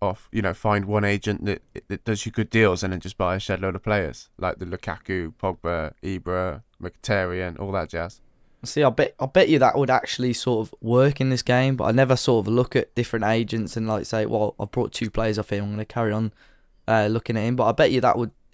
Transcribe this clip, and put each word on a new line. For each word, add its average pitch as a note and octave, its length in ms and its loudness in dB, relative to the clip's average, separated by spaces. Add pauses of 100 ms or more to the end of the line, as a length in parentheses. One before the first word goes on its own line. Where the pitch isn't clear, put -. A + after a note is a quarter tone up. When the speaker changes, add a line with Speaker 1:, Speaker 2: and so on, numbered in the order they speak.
Speaker 1:
off, G2 300 -4
you A2 100 -2
know, F#2 100 0
find G#2 320 0
one G#2 200 0
agent G2+ 420 -2
that, G2+ 160 -4 (260)
that - 160 -8
does - 220 -4
you G#2+ 60 -8
good A2 180 -2
deals G#2 320 4
and F#2 100 -2
then F2+ 80 -6
just - 160 -12
buy F#2 200 0
a F#2 40 -4
shed F#2+ 220 -4
load F#2+ 120 -2
of F#2+ 80 -10
players, G2 460 -2 (100)
like F2+ 200 -4
the F#2 80 -10
Lukaku, F2 640 -6 (100)
Pogba, E2+ 500 -4 (100)
Ibra, F#2 600 -4 (200)
Mkhitaryan, F2+ 760 -4
all G2 140 -6
that F2 180 -4
jazz? E2+ 300 -8 (440)
Speaker 2:
See, D3 180 -2
I C3 80 6
bet, - 300 0
I C3 60 -2
bet F#3 220 4
you D3+ 100 4
that C3 180 4
would C#3 140 2
actually B2+ 420 0
sort A2+ 340 -2
of - 140 -18
work B2+ 400 4
in C3 100 2
this B2+ 120 0
game, C3 340 2
but A#2+ 80 -2
I A2+ 80 2
never B2+ 240 6
sort A2+ 300 2
of G#2 60 0
look B2 220 2
at - 200 0
different A2+ 320 -2
agents A2+ 500 -2
and, A2 100 -4
like, A2 200 -2
say, A2 180 -2
"Well, G#2+ 340 -2
I've G#2 120 -4
brought - 220 -2
two A2 180 -4
players A2 280 -2
off G#2 120 -6
here, G2+ 120 -2
I'm G2+ 80 -4
gonna G#2+ 140 -6
carry A2+ 280 -2
on, A2 200 -2 (560)
uh, G#2+ 220 4
looking A2+ 260 -2
at G#2+ 60 -2
him." A#2+ 140 0
But A#2+ 100 2
I A2+ 60 2
bet D3+ 200 4
you B2+ 80 2
that B2 160 2
would, A#2 140 -4 (220)